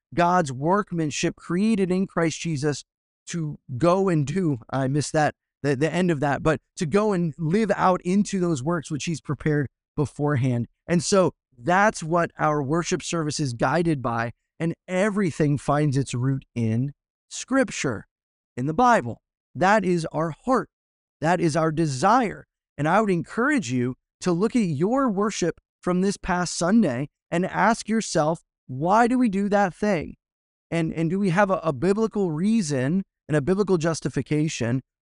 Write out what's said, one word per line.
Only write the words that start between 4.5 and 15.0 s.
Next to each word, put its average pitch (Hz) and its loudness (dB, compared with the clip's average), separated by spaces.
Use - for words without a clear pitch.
I 135 -2
missed 139 -2
that, 151 0
the, 143 2
the 143 0
end 175 0
of 151 0
that, 131 -2
but 151 0
to 185 -4
go 208 2
and 175 -2
live 180 0
out 175 2
into 196 0
those 170 0
works 160 -4
which 147 -6
he's 165 -4
prepared 147 -2
beforehand. 127 0
And 170 0
so 185 2
that's 175 2
what 170 0
our 151 0
worship 160 -2
service 156 -4
is 139 -2
guided 147 0
by, 117 -4
and 165 -2
everything 185 0